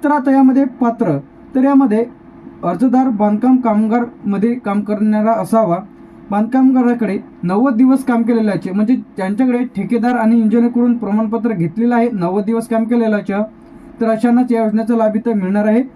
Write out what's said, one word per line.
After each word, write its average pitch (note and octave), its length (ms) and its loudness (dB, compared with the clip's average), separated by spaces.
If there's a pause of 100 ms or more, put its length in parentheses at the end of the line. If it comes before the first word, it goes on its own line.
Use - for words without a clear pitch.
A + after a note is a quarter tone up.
तर C#4+ 60 0
आता C#4+ 200 0
यामध्ये C4+ 340 4
पात्र, A3+ 540 -2 (360)
तर C4 100 2
यामध्ये C4+ 400 2 (600)
अर्जदार B3 440 0
बांधकाम G#3+ 480 2
कामगारमध्ये A3 960 -2
काम G#3 260 -4
करणारा G#3+ 520 0
असावा, F#3+ 460 0 (520)
बांधकामगाराकडे A#3+ 880 0 (240)
नव्वद G#3+ 320 0
दिवस C4 300 2
काम A#3 180 0
केलेल्याचे, G#3+ 480 -2
म्हणजे G#3+ 260 0
ज्यांच्याकडे G#3 600 -2 (180)
ठेकेदार A3+ 380 -2
आणि A3+ 240 2
इंजिनिअरकडून A#3 580 2
प्रमाणपत्र A3 560 -2
घेतलेलं G3+ 420 -2
आहे A#3 180 2
नव्वद F#3+ 320 -2
दिवस A3+ 240 -4
काम A3+ 160 0
केलेल्याच्या, G#3+ 580 -2 (580)
तर A3+ 80 0
अशांनाच A#3+ 440 2
या A3+ 120 0
योजनेचा A3 320 0
लाभ G#3+ 200 0
इथं A3+ 200 -2
मिळणार G3+ 300 -2
आहे. G#3+ 160 2 (140)